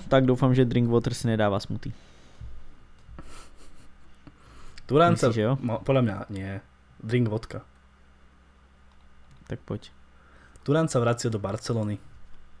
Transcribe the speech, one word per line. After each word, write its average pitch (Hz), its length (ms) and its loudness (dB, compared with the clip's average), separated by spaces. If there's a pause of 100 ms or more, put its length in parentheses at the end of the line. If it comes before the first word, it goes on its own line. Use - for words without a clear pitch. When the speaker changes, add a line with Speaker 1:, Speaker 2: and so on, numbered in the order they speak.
Speaker 1:
tak 135 180 6
doufám, 127 300 4
že 131 100 6
drink 120 240 2
water 117 240 2
si - 140 -4
nedává 107 320 2
smutý. - 320 -8 (3000)
Speaker 2:
Durant 156 320 6
Speaker 1:
Myslíš, - 60 -2
Speaker 2:
sa 131 80 6
Speaker 1:
že 110 100 0
jo? 113 160 4
Speaker 2:
mo-, 113 240 -4
podľa 135 200 4
mňa 107 140 2 (140)
nie. 98 200 -8 (520)
Drink 120 260 0
vodka. 107 380 -6 (1800)
Speaker 1:
Tak 110 140 -10
poď. - 280 -10 (720)
Speaker 2:
Durant 156 280 2
sa 123 120 0
vracia 117 280 0
do 110 80 -4
Barcelony. 107 600 -4 (640)